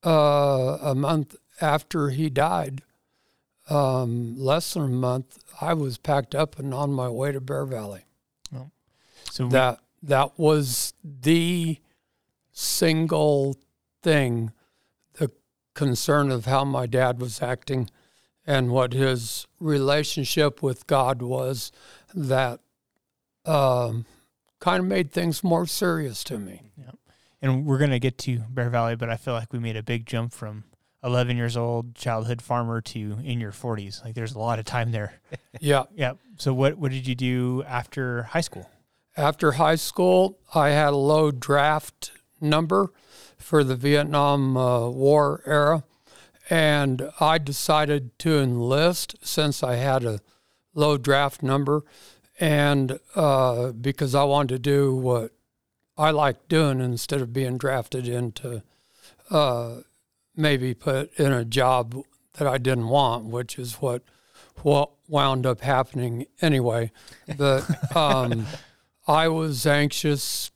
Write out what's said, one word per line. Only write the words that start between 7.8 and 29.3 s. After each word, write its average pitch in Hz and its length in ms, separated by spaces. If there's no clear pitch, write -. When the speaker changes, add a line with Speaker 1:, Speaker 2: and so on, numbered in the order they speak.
Speaker 2:
Oh. 131 160
So - 160
we 123 60
Speaker 1:
That, 127 280
that 143 380
was 151 540
the 165 760
single 151 1040
thing, 123 520
the 147 160
concern 143 560
of 117 140
how 135 180
my 131 240
dad 123 340
was 123 220
acting 127 460
and 131 260
what 123 220
his 127 520
relationship 147 1040
with 131 240
God 131 340
was, 127 500
that, 131 460
um, 123 600
kinda 185 200
made 185 280
things 170 320
more 175 220
serious 160 580
to 123 140
me. 95 240
Speaker 2:
Yeah. 131 140
And 135 240
we're 135 120
gonna 135 220
get 127 200
to 123 200
Bear 123 200
Valley, 117 260
but 117 140
I 117 80
feel 123 160